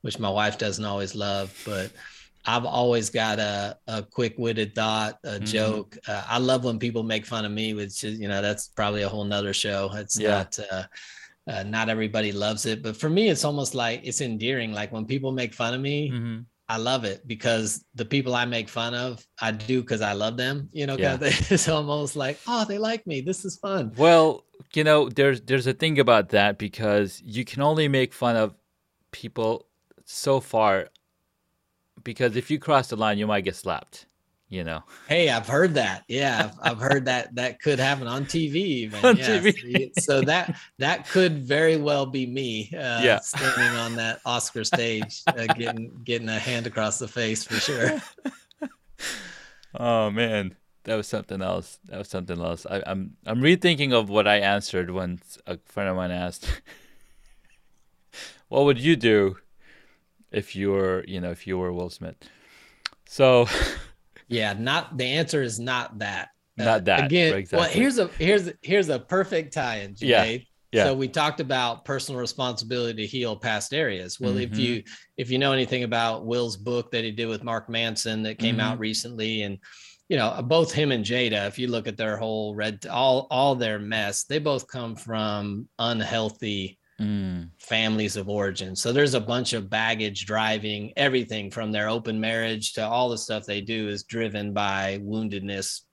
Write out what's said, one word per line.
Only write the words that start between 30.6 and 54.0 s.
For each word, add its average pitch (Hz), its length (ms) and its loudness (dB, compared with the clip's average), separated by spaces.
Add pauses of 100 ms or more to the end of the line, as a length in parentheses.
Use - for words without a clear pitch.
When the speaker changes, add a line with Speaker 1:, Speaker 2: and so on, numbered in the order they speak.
Speaker 2:
because 120 320 0
if 120 160 -2
you 151 80 0
cross 135 300 2
the 117 60 -4
line, 107 220 2
you 104 100 0
might 101 180 0
get 95 100 -2
slapped, - 520 -8 (420)
you 92 140 -6
know? 80 200 -6 (240)
Speaker 1:
Hey, 160 220 4
I've 113 180 0
heard 156 280 4
that. 101 320 0
Yeah, 123 420 0 (140)
I've, 123 80 2
I've 110 80 -6
heard 135 260 2
that 123 300 -2
that 123 260 -4
could 147 160 2
happen 135 300 0
on 135 180 -4
T 160 240 -2
V 151 100 0
even. 120 400 -2
Speaker 2:
<laughs> 208 60 2
On 240 100 10
Speaker 1:
Yes. 180 300 2
Speaker 2:
T 208 160 6
V. 190 320 -2
Speaker 1:
So 139 300 4
that, 170 340 0 (220)
that 147 280 -2
could 165 380 2
very 156 320 4
well 143 300 2
be 131 180 -2
me, 120 500 -4
uh, 120 280 -2
Speaker 2:
Yeah. 113 160 6
Speaker 1:
standing - 560 0
on 117 220 -4
that 113 280 -4
Oscar 120 380 -2
stage, 113 600 -2 (120)
uh, 113 100 -4
Speaker 2:
<laughs> - 0 -
Speaker 1:
getting, 117 560 -4
getting 117 260 -2
a 110 100 -2
hand 117 260 -4
across 107 320 -2
the 120 100 -6
face 110 380 -2
for 110 140 -4
sure. 139 340 0 (300)
<laughs> - 460 -10 (1040)
Speaker 2:
Oh, 113 380 2
man. 107 440 0 (280)
That 113 120 -2
was 104 120 -4
something - 340 -6
else. 92 440 -4
That - 120 -14
was 101 120 -10
something 90 300 -6
else. 85 260 -6
I, 98 200 -4
I'm, 95 400 -6
I'm 117 160 -2
rethinking 156 500 4
of 113 180 4